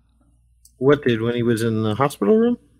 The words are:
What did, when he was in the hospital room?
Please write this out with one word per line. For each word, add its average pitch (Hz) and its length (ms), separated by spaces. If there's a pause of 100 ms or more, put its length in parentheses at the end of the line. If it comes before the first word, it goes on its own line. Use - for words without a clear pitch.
(760)
What 143 260
did, 117 180
when 120 140
he 120 80
was 113 200
in 110 200
the 107 120
hospital 196 420
room? 233 200 (220)